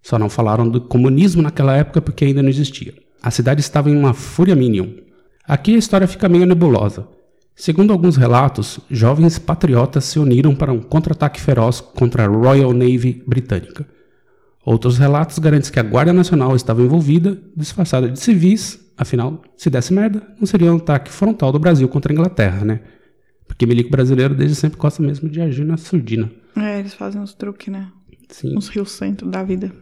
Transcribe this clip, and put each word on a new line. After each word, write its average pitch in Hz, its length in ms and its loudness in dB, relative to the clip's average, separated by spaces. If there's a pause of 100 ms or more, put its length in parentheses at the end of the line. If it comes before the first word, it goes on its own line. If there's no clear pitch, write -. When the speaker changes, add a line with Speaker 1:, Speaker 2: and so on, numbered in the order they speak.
Speaker 1:
Só - 160 -4
não 107 140 0
falaram 113 380 0
do 120 120 -2
comunismo 139 600 2
naquela 139 340 0
época 151 240 0
porque - 240 -4
ainda 139 180 2
não 135 60 2
existia. 139 460 -4 (260)
A 113 120 -4
cidade 131 280 0
estava 147 300 0
em 147 60 4
uma 139 180 2
fúria 180 400 0
mínima. 117 340 0 (560)
Aqui 151 300 0
a 233 40 6
história 196 280 2
fica 190 220 -2
meio 175 180 4
nebulosa. 160 640 2 (480)
Segundo 190 360 2
alguns 175 240 2
relatos, 123 640 2 (100)
jovens 143 520 2
patriotas 143 640 0
se - 160 -4
uniram 139 340 4
para 135 180 -2
um 120 60 -2
contra-ataque 156 600 -4
feroz 123 400 0
contra 117 440 -2
a 104 40 2
Royal 127 440 4
Navy 123 540 0
britânica. 120 580 -4 (840)
Outros 123 300 0
relatos 143 400 2
garantem 151 340 0
que 131 80 -2
a - 20 0
Guarda 123 300 2
Nacional 160 420 2
estava 120 280 0
envolvida, 165 580 2 (160)
disfarçada 151 540 -2
de 135 100 -10
civis, 196 580 2 (200)
afinal, 131 420 -4 (160)
se - 140 -2
desse 127 240 -2
merda, 208 280 -2 (160)
não 220 80 -2
seria 170 240 4
um 170 60 2
ataque 160 340 -2
frontal 202 400 -2
do 143 80 0
Brasil 151 300 2
contra 143 240 -4
a - 20 0
Inglaterra, 107 520 -2
né? 107 140 -4 (680)
Porque - 180 -4
milico 120 240 0
brasileiro 131 460 0
desde 143 200 0
sempre 156 240 -4
gosta 151 240 -2
mesmo 147 240 -4
de 156 140 -8
agir 147 240 -4
na 160 140 -4
surdina. 113 520 -4 (240)
Speaker 2:
É, 208 260 -6
eles 196 120 -12
fazem 202 260 -12
uns 202 140 -12
truques, 202 400 -14
né? 190 160 -12 (400)
Speaker 1:
Sim. - 300 -8
Speaker 2:
Uns 202 100 -8
Rio 202 160 -8
Centro 196 420 -10
da 185 160 -8
vida. 190 400 -8